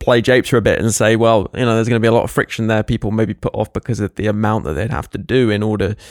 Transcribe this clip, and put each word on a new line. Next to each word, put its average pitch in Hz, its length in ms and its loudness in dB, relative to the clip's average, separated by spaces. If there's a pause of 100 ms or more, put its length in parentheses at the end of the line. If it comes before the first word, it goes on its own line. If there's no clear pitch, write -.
play 123 220 2
Japes 127 280 2
for 123 80 2
a 113 40 2
bit 101 180 2
and 107 140 0
say, 113 220 2
well, 113 380 2
you - 80 -4
know, 117 140 0
there's 113 120 0
gonna 117 140 0
be 113 60 2
a 113 40 4
lot 113 140 2
of - 60 -6
friction - 360 -4
there. 110 160 0
People 110 280 -4
may 110 120 0
be 104 100 -4
put - 220 -8
off 107 160 -6
because 104 300 -6
of 101 140 -6
the 107 120 -4
amount 107 380 0
that 73 80 -4
they'd 90 180 -4
have - 200 -8
to - 60 -10
do 120 320 0
in 104 140 0
order 104 320 -2 (160)